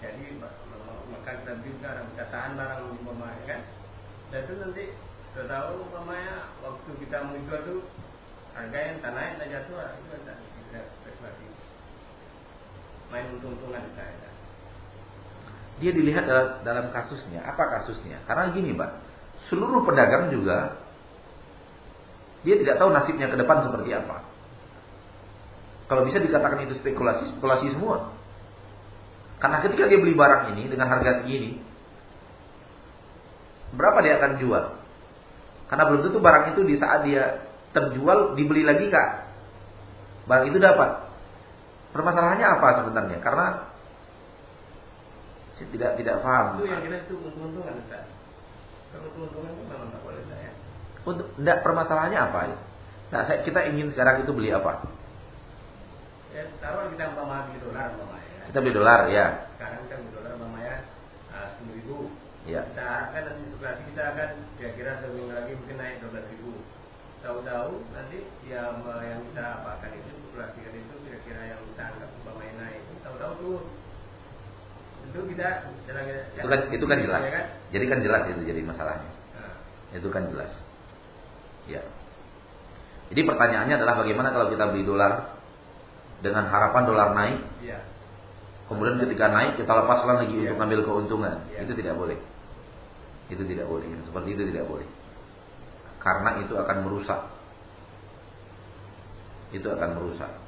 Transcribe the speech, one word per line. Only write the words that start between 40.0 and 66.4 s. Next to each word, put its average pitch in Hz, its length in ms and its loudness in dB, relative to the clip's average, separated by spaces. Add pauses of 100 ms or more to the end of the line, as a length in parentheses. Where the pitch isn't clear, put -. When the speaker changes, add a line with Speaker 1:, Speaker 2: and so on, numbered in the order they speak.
Speaker 2:
Barang 131 160 8
itu 190 160 6
dapat. - 480 8 (800)
Permasalahannya 175 560 4
apa 160 200 8 (120)
sebenarnya? 107 400 -2
Karena 147 280 2 (2000)
saya - 160 -12
tidak, 117 240 0
tidak 117 240 0
paham. 127 400 2
Speaker 1:
Itu - 80 0
yang 180 160 -2
jelas 175 160 -6
itu 185 160 -10
untung-untungan, 156 640 -10
Ustaz. 117 240 -14 (880)
Kalau 156 160 -12
untung-untungan 160 400 -12
itu 170 160 -12
memang 123 240 -12
nggak - 160 -14
boleh, - 160 -12
Ustaz, - 160 -12
ya? - 140 -14 (500)
Speaker 2:
Untuk, 175 320 -6
enggak, 156 220 4 (100)
permasalahannya 165 560 2
apa? 90 160 0 (720)
Nah, 123 160 0
saya, - 160 2
kita 160 240 2
ingin 147 240 -2
sekarang 131 320 6
itu 143 80 0
beli 110 240 2
apa? - 320 0 (1500)
Speaker 1:
Ya, 151 240 -10
taruh 180 320 -6
kita 160 240 -6
umpama 139 380 -6
beli 120 100 -12
dolar, 120 320 -8
umpama, - 240 -12
ya. - 320 -16
Speaker 2:
Kita - 160 0
beli 123 80 4
dolar, 110 260 12 (140)
ya. 98 400 4
Speaker 1:
Sekarang - 320 -12
kita 139 160 -12
beli 113 160 -12
dolar, 117 140 -12 (100)
umpama, 113 200 -12
ya, 127 140 -8 (540)
ah, 101 240 -12
sepuluh 113 240 -14
ribu. 127 200 -12 (520)
Speaker 2:
Ya. 82 120 -4 (120)
Speaker 1:
Kita 127 100 -10
harapkan 123 400 -6
nanti 147 240 -10
spekulasi 139 340 -10 (120)
kita 147 100 -4
akan 151 260 -4 (300)
kira-kira 123 400 -8
seminggu 123 320 -10
lagi 120 240 -8
mungkin 131 240 -12
naik 127 240 -10
dua 117 80 -12
belas 110 160 -10
ribu. 117 240 -14 (720)